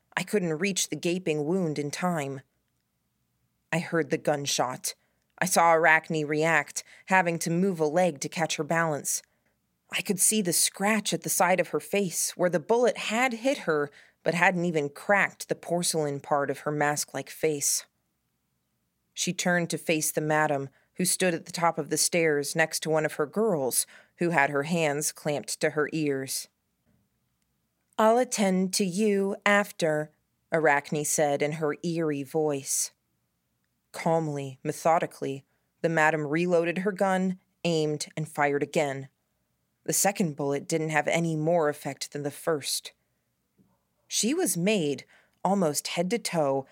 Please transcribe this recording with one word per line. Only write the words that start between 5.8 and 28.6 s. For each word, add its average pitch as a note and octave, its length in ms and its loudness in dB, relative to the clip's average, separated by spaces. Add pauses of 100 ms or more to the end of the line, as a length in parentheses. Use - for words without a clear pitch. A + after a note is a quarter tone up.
react, D3+ 560 0 (240)
having E3+ 320 2
to E3+ 100 -4
move F3 300 0
a D#3+ 60 2
leg D#3 340 0
to D3 100 -8
catch E3 280 -4
her D#3+ 60 -4
balance. D#3+ 600 -2 (680)
I - 100 -4
could F#3 180 -4
see G#3+ 240 2
the F3 100 -2
scratch G#3 600 0
at E3 100 -4
the E3 60 -6
side F#3 300 2
of E3+ 100 -2
her D#3 100 -2
face, - 580 -2
where F3+ 120 2
the E3+ 100 0
bullet A#3 380 2
had A#3+ 360 -2
hit A3+ 260 -2
her, D3 300 -2 (320)
but D#3+ 140 0
hadn't F3 300 4
even D#3 240 0
cracked - 580 0
the D#3+ 80 -4
porcelain D#3+ 640 -2
part C#3+ 320 0
of C3 80 -6
her D3+ 120 -4
mask-like D3 580 -2
face. - 560 -2 (1300)
She - 200 -4
turned F3 380 0
to D#3 80 -2
face D#3 320 0
the D#3+ 100 -2
madam, D3+ 480 2 (260)
who F#3 100 0
stood F3+ 280 0
at E3 120 -6
the - 80 -14
top E3+ 260 0
of C#3+ 100 -6
the D3+ 80 0
stairs D3+ 580 0
next D#3+ 260 0
to - 80 -4
one D#3 160 2
of D3 80 -4
her D#3 120 -2
girls, D3+ 600 -2 (300)
who F3 140 0
had C#3+ 180 4
her C#3+ 140 0
hands D#3 500 0
clamped - 480 -6
to D#3+ 80 2
her D3 240 -2
ears. C#3 560 -4 (1500)
"I'll A3 200 6
attend F#3+ 560 2